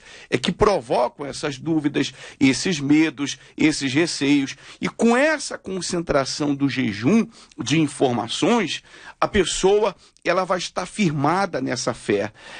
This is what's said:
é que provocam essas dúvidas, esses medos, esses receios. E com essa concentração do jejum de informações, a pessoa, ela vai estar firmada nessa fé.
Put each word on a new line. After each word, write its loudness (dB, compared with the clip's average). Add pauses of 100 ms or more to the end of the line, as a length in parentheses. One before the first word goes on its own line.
(300)
é 0
que -2
provocam 0
essas -8
dúvidas, -2 (260)
esses 2
medos, 2 (200)
esses 0
receios. 0 (260)
E -4
com 2
essa 0
concentração 0
do 2
jejum 2 (300)
de 0
informações, 0 (400)
a 2
pessoa, 2 (300)
ela 2
vai -2
estar -8
firmada 0
nessa -4
fé. -2 (260)